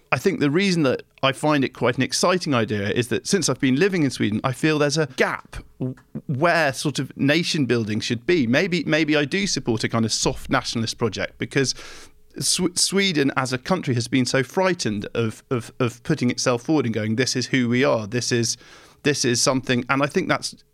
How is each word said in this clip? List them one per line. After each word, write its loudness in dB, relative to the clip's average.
I 2
think 0
the 4
reason 2
that 2
I 4
find 0
it -2
quite -2
an 0
exciting 0
idea 0
is 0
that -2
since 0
I've -2
been 2
living 2
in 2
Sweden, -2
I 0
feel 0
there's 2
a 0
gap -2
w-, -6
where 2
sort -4
of -6
nation 2
building 0
should -4
be. 4
Maybe, 2
maybe 2
I 2
do -2
support -2
a -2
kind 0
of -2
soft -2
nationalist -2
project -4
because -2
Sw-, -2
Sweden 2
as -2
a -2
country -2
has -2
been 2
so 0
frightened -2
of, -2
of, -4
of -2
putting 0
itself 0
forward 0
and -2
going, -2
"This 0
is -2
who 2
we 2
are, 2
this -4
is, 0
this 2
is 2
something," 0
and 0
I 2
think -2
that's -4